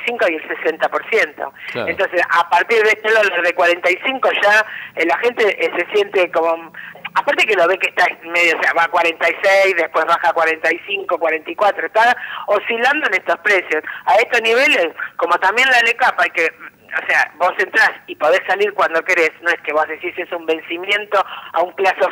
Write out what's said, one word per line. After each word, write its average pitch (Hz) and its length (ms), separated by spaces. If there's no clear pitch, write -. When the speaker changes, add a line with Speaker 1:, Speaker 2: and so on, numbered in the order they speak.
Speaker 1:
cinco 233 200
y 170 80
el 151 120
sesenta 160 420
por 151 220
ciento. 151 420
Speaker 2:
Claro. 120 160
Speaker 1:
Entonces, 175 400
a 170 220
partir 185 320
de 214 80
este 214 220
dólar 196 320
de 175 100
cuarenta 175 380
y 180 120
cinco 202 260
ya, 214 240
eh, 160 100
la 165 140
gente, 233 440
eh, 165 140
se 214 80
siente 196 360
como, 165 420
aparte 294 320
que 214 100
lo 170 120
ve 185 100
que - 120
está - 160
en 170 260
medio, 170 260
o - 60
sea, - 100
va 165 120
a 165 40
cuarenta 170 400
y 165 120
seis, 196 360
después 160 280
baja 165 240
a 160 40
cuarenta 160 400
y 170 140
cinco, 190 320
cuarenta 160 320
y 165 40
cuatro, 196 300
está 233 320
oscilando 233 600
en 208 60
estos 180 240
precios. 180 460
A 175 100
estos 233 260
niveles, 233 460
como 170 220
también 226 320
la 240 120
lecap, 233 380
hay 170 120
que, 165 200
o - 180
sea, 156 320
vos 180 220
entrás 202 320
y 175 80
podés 165 320
salir 196 260
cuando 165 300
querés, 170 280
no 170 80
es 165 120
que 147 120
vos 156 160
decís, 160 280
"Es 170 140
un 165 140
vencimiento 185 800
a 160 100
un 180 140
plazo 190 360